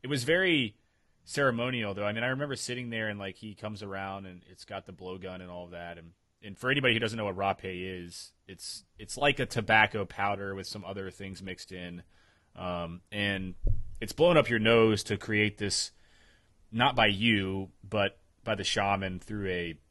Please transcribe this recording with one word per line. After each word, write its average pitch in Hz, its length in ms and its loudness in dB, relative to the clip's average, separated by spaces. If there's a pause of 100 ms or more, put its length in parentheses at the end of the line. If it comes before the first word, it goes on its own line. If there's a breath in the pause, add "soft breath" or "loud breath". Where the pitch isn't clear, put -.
it 156 60 -10
was 135 160 0
very 160 520 2 (480)
ceremonial, 120 680 0
though. 101 120 -2
I 104 60 0
mean, 113 120 -2
I 127 40 0
remember 135 280 -2
sitting 123 340 -6
there, 110 180 -2
and, 104 100 -6
like, 98 180 -8
he 107 180 -12
comes 107 280 -8
around, 98 440 -8
and 90 240 -16
it's - 140 -20
got 98 220 -10
the 98 60 -16
blowgun 92 480 -10
and 90 100 -14
all 90 160 -10
of 85 60 -18
that. 85 260 -12
And, 82 140 -18 (300)
and 101 160 -14
for 127 120 -2
anybody 135 240 4
who 113 60 2
doesn't 113 160 0
know 107 100 -4
what 92 100 -4
rapé 92 680 -2
is, - 280 -14 (160)
it's, - 360 -14 (140)
it's - 180 -12
like 139 220 2
a 127 80 0
tobacco 107 580 4
powder 98 500 -2
with 95 120 -8
some 101 180 -12
other 95 260 -8
things 95 320 -12
mixed 92 300 -10
in, 90 300 -10 (540 soft breath)
um, 87 440 -6 (120)
and 98 420 -2 (460)
it's 110 120 -6
blown 165 240 6
up 139 140 6
your 117 80 2
nose 110 460 6
to 104 120 -2
create 107 420 0
this, - 340 -2 (800 soft breath)
not 123 240 4
by 110 100 8
you, 98 640 2 (180)
but 101 300 2 (260)
by 110 120 0
the 101 80 -6
shaman 98 560 2
through 104 280 -6
a 87 260 -2 (160)